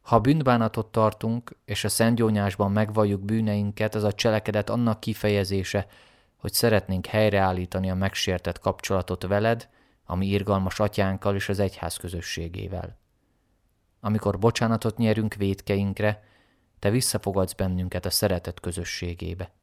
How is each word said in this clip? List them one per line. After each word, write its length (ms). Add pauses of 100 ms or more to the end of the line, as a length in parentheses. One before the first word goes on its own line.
Ha 180
bűnbánatot 720
tartunk, 720
és 180
a 60
szentgyónásban 800
megvalljuk 500
bűneinket, 760
ez 80
a 100
cselekedet 560
annak 300
kifejezése, 880 (500)
hogy 160
szeretnénk 520
helyreállítani 840
a 60
megsértett 640
kapcsolatot 680
veled, 420 (340)
a 120
mi 100
irgalmas 540
atyánkkal 560
és 140
az 100
egyház 380
közösségével. 1000 (1000)
Amikor 400
bocsánatot 580
nyerünk 360
vétkeinkre, 960 (520)
te 80
visszafogadsz 640
bennünket 520
a 40
szeretet 500
közösségébe. 920 (120)